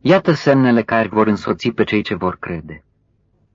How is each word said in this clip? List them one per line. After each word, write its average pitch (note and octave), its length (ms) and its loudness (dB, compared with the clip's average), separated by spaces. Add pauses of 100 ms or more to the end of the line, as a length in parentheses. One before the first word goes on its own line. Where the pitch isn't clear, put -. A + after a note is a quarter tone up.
Iată F3+ 300 2
semnele C3 500 4
care A2+ 260 0
vor G#2+ 200 2
însoți G#2 420 -2
pe A2+ 140 -2
cei G#2 180 0
ce G2 140 -6
vor F2+ 220 -4
crede. D#2 460 -12 (720)